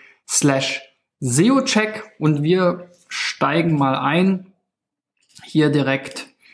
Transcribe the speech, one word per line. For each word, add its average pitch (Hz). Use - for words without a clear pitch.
slash 135
seo 170
check -
und 151
wir 180
steigen 156
mal 135
ein 185
hier 151
direkt 135